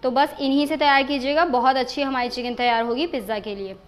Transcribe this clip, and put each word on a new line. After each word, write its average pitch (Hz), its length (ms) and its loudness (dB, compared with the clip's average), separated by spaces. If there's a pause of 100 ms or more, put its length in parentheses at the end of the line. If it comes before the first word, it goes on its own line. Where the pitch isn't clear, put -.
तो 262 80 0
बस 285 300 2
इन्हीं 277 260 2
से 311 100 -2
तैयार 277 260 4
कीजिएगा, 285 420 0
बहुत 262 320 2
अच्छी 254 260 -2
हमारी 262 260 -2
चिकन 247 260 -6
तैयार 233 300 2
होगी 247 220 -2
पिज़्ज़ा 220 320 -4
के 208 160 -8
लिए। 196 220 -10 (120)